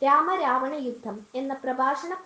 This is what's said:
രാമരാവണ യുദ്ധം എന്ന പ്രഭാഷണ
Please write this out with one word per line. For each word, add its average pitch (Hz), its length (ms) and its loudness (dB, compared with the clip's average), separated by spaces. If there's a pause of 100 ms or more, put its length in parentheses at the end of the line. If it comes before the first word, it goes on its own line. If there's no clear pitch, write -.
രാമരാവണ 285 720 4
യുദ്ധം 233 600 -8
എന്ന 269 200 -4
പ്രഭാഷണ 269 720 -2